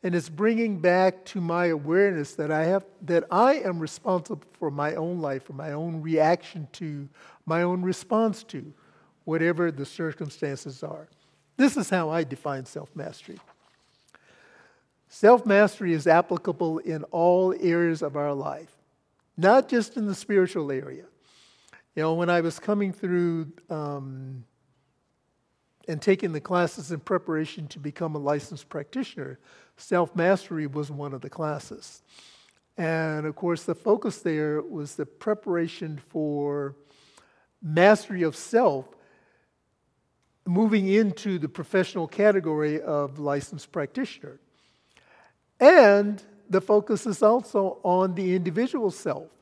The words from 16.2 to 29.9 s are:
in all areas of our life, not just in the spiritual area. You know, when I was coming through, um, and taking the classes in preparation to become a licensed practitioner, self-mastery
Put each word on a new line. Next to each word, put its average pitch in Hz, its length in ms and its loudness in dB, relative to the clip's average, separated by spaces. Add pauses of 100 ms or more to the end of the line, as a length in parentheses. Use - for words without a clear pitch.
in 156 260 -6
all 180 560 2
areas 170 420 0
of 143 140 -6
our 147 160 -2
life, 143 420 -10 (640)
not 226 320 6
just 233 280 0
in 214 100 -4
the 196 80 -2
spiritual 180 580 0
area. 135 320 -8 (880)
You 156 80 -2
know, 160 120 0
when 170 160 4
I 175 100 6
was 165 180 -2
coming 202 340 0
through, 170 600 0 (180)
um, 135 760 -8 (1400)
and 156 140 -6
taking 196 320 2
the 151 80 -6
classes 175 500 -2
in 160 100 -6
preparation 160 680 -4
to - 100 -18
become 147 360 -8
a 151 40 -6
licensed 143 520 -4
practitioner, 143 680 -10 (380)
self-mastery 175 920 0